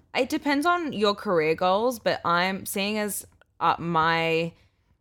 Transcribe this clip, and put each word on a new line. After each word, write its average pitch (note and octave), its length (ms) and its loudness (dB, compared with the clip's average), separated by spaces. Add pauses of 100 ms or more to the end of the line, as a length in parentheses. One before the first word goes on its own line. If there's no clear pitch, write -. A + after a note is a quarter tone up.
(140)
It B3 140 0
depends D4 380 0
on F4 260 0
your G3+ 240 0
career E3 400 2
goals, G#3 440 0
but F3 260 -2
I'm F3 400 0
seeing G#3 320 -4
as, G#3 280 -4 (360)
uh, E3 180 2
my, E3 720 0 (500)